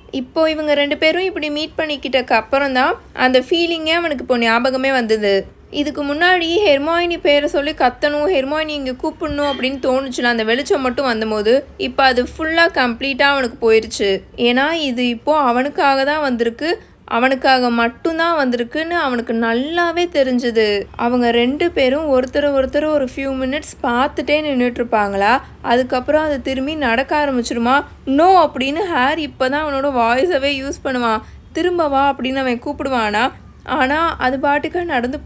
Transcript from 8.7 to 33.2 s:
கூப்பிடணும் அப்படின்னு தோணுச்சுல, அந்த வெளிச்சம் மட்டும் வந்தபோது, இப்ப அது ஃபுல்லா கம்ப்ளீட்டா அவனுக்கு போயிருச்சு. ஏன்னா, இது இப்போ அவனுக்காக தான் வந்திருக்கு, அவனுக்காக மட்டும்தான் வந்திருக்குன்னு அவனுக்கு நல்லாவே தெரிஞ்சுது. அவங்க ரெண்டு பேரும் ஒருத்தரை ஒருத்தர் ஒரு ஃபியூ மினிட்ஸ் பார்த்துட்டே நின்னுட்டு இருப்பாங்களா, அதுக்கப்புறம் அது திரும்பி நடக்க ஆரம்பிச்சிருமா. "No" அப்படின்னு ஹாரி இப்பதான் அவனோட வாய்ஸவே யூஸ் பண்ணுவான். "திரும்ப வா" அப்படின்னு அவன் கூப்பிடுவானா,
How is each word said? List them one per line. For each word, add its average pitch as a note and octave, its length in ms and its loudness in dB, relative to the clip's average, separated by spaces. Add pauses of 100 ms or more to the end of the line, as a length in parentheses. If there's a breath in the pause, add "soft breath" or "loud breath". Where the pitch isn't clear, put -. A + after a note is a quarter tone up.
கூப்பிடணும் C#4+ 600 -4
அப்படின்னு C4 300 -4
தோணுச்சுல, C4 420 -2
அந்த A#3 200 0
வெளிச்சம் C4+ 380 0
மட்டும் C4 240 -2
வந்தபோது, A3 600 0 (120)
இப்ப C4 260 -2
அது B3+ 200 4
ஃபுல்லா E4 500 0
கம்ப்ளீட்டா C4 480 -2
அவனுக்கு C4 500 2
போயிருச்சு. G#3+ 500 0 (140)
ஏன்னா, B3 360 2
இது C4 360 -2
இப்போ A#3+ 300 0
அவனுக்காக C4+ 680 2
தான் D4+ 180 0
வந்திருக்கு, B3+ 600 -2 (240 loud breath)
அவனுக்காக C4 640 2
மட்டும்தான் C#4+ 800 0
வந்திருக்குன்னு A#3+ 400 -4
அவனுக்கு B3+ 440 -2
நல்லாவே D#4+ 800 0
தெரிஞ்சுது. A#3 680 2 (140)
அவங்க A#3+ 360 2
ரெண்டு C4+ 400 2
பேரும் C#4 400 0
ஒருத்தரை C4+ 520 2
ஒருத்தர் C#4+ 220 -2
ஒரு D4 300 0
ஃபியூ C4+ 180 -6
மினிட்ஸ் C4 500 -6
பார்த்துட்டே C#4+ 580 0
நின்னுட்டு B3 440 0
இருப்பாங்களா, G#3 540 2 (220 loud breath)
அதுக்கப்புறம் B3+ 600 0
அது D4 180 -2
திரும்பி C4 340 -4
நடக்க C#4 500 0
ஆரம்பிச்சிருமா. B3 580 0 (220 loud breath)
"No" D#4+ 440 6
அப்படின்னு C4+ 300 -4
ஹாரி D#4 480 0
இப்பதான் C4 260 -2
அவனோட C#4+ 420 -2
வாய்ஸவே C4+ 680 2
யூஸ் - 220 -8
பண்ணுவான். A#3+ 360 0 (320 loud breath)
"திரும்ப E4+ 340 0
வா" C#4 280 2
அப்படின்னு C4 200 -4
அவன் B3+ 280 -2
கூப்பிடுவானா, B3+ 680 -2 (320)